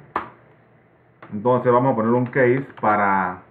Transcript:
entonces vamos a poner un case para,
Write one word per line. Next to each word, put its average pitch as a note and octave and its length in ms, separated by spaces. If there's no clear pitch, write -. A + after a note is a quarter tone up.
entonces A#2+ 400
vamos B2+ 220
a - 20
poner A2 160
un B2 140
case C3 420
para, G2 560